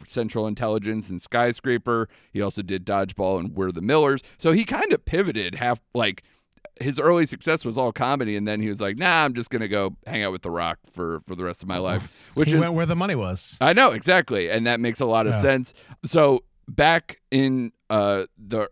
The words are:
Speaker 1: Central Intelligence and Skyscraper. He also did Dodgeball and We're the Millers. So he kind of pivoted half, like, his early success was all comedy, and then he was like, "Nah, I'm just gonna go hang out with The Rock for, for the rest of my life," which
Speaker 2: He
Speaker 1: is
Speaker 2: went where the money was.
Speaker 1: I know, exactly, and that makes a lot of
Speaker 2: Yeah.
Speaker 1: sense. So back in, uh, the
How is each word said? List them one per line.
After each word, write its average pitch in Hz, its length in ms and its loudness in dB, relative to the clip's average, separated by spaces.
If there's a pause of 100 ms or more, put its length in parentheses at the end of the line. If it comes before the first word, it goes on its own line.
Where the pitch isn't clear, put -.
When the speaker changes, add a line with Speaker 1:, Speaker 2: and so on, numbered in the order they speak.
Speaker 1:
Central 110 400 -4
Intelligence 107 640 -4
and 92 100 -8
Skyscraper. 120 880 -2 (240)
He 101 80 -4
also 101 220 -4
did 92 240 -6
Dodgeball 95 520 -2
and 85 160 -6
We're 92 160 -2
the 85 120 -8
Millers. 139 400 2 (160)
So 165 140 2
he 214 120 2
kind 392 260 -2
of - 140 0
pivoted 110 520 -2
half, 120 260 -2 (120)
like, 107 280 -2 (580)
his 127 180 -4
early 165 280 4
success 156 400 -2
was 113 100 -4
all 123 160 0
comedy, 127 420 0
and 104 140 -2
then 107 140 -2
he 107 60 -2
was 101 120 -6
like, 101 160 -4
"Nah, 165 300 2
I'm 131 80 -2
just 120 160 -6
gonna 113 180 -2
go 98 280 -2 (100)
hang 117 160 -4
out 98 100 -2
with 92 100 -8
The 90 80 -8
Rock 85 280 -4 (120)
for, 82 360 -6
for 92 80 -10
the 90 100 -8
rest 87 180 -8
of 92 60 -10
my 90 100 -4
life," 92 320 -4 (240)
which 151 140 2
Speaker 2:
He 151 60 4
Speaker 1:
is 160 60 6
Speaker 2:
went 170 120 0
where 165 140 0
the 165 100 0
money 185 180 -2
was. 95 460 -6
Speaker 1:
I 151 140 4
know, 247 160 6
exactly, 117 580 2
and 113 180 0
that 120 140 2
makes 117 200 -2
a 135 60 2
lot 113 200 4
of 110 80 2
Speaker 2:
Yeah. 107 80 2
Speaker 1:
sense. 135 320 2 (300)
So 143 400 4 (240)
back 156 520 2 (100)
in, 131 420 0 (160)
uh, 101 380 2 (100)
the 107 360 -4